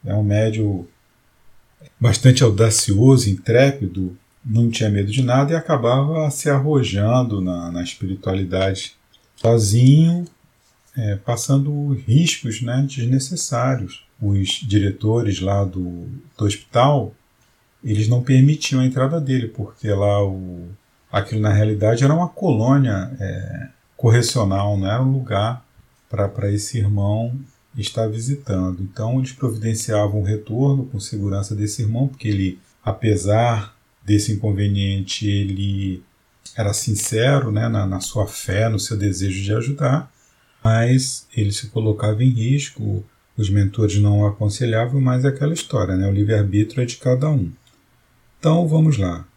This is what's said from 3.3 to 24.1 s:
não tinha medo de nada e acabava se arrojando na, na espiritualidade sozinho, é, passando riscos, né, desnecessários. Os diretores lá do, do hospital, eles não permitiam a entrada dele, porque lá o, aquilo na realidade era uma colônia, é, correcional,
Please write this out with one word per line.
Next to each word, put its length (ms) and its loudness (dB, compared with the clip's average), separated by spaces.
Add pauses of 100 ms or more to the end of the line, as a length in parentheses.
não 220 2
tinha 220 -2
medo 200 0
de 120 0
nada 300 2
e 20 0
acabava 720 0
se 220 -2
arrojando 880 0
na, 300 -6
na 100 -6
espiritualidade 1080 -4 (440)
sozinho, 880 4 (720)
é, 200 -2
passando 760 -2 (120)
riscos, 560 -2
né, 260 -2
desnecessários. 1160 -4 (160)
Os 280 0 (120)
diretores 760 0
lá 240 0
do, 420 -8 (320)
do 80 -4
hospital, 680 0 (680)
eles 240 0
não 140 2
permitiam 600 4
a 40 2
entrada 340 0
dele, 280 -2
porque 420 -8
lá 340 2
o, 440 -8 (440)
aquilo 300 -2
na 100 2
realidade 520 2
era 100 4
uma 160 0
colônia, 880 2
é, 500 -8 (280)
correcional, 800 2